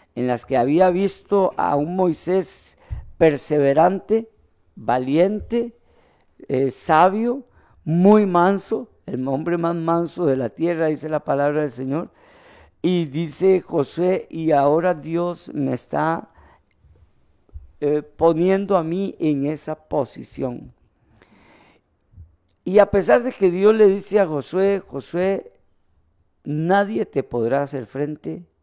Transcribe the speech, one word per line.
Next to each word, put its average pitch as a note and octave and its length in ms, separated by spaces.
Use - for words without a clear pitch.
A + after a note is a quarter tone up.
en B2 120
las B2 180
que C3 120
había D3+ 340
visto F#3+ 680
a - 200
un D3+ 200
Moisés F3+ 840
perseverante, D#3+ 1120
valiente, F3 1000
eh, C3+ 220
sabio, G3+ 760
muy G3 420
manso, F#3+ 640
el C3 220
hombre D#3+ 280
más E3+ 180
manso E3+ 520
de C3+ 100
la B2 140
tierra, E3 360
dice D#3 220
la D#3 160
palabra D3 380
del D3 80
Señor. C3 400
Y F3 240
dice E3+ 540
Josué, E3+ 680
"Y D#3+ 220
ahora D3+ 420
Dios E3 640
me C3+ 180
está, D3+ 560
eh, D3 220
poniendo F3+ 760
a E3+ 60
mí F3 360
en C#3+ 280
esa D#3 280
posición." C3 1000
Y F#3+ 160
a G3 100
pesar G#3 320
de B3 100
que F#3+ 180
Dios F#3+ 240
le G#3+ 120
dice G3 340
a F#3+ 60
Josué, F3+ 600
"Josué, F3+ 640
nadie G3 600
te - 160
podrá A#2+ 400
hacer C3+ 240
frente, D3+ 580